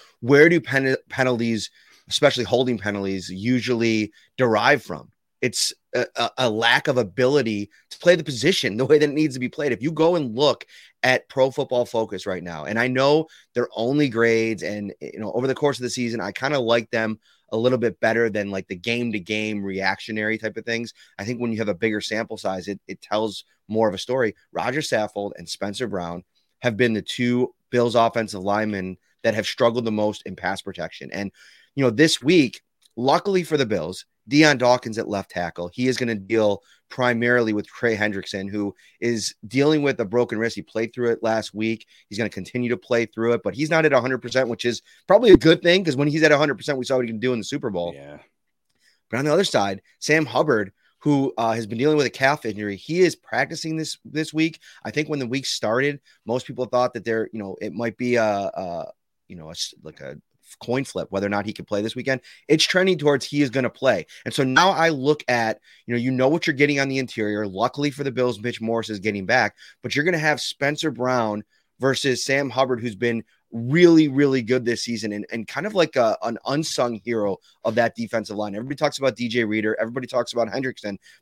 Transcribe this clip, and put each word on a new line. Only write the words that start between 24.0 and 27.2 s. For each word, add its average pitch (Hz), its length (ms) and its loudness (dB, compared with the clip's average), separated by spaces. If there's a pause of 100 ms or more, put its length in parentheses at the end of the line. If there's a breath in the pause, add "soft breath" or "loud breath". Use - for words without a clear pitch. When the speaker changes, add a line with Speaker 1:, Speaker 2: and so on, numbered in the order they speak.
Speaker 1:
Roger 123 300 -4
Saffold 104 560 -4
and 87 100 -16
Spencer 104 400 -8
Brown 87 380 -6 (360)
have 113 180 -2
been 117 160 4
the 98 80 -2
two 123 520 -2 (140)